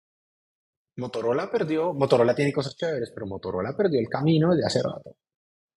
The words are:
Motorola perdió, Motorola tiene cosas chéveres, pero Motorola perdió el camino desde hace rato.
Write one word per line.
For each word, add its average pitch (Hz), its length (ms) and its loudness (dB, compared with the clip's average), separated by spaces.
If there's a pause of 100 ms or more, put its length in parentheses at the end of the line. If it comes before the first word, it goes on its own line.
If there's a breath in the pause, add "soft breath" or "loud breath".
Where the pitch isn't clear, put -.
(960)
Motorola 123 540 -4
perdió, 165 440 0
Motorola 127 400 4
tiene 143 180 0
cosas 135 240 -4
chéveres, 147 380 -6
pero 110 120 -10
Motorola 95 500 -6
perdió 170 240 2
el 113 80 -2
camino 156 460 2
desde 147 120 0
hace - 160 0
rato. - 340 -8 (600)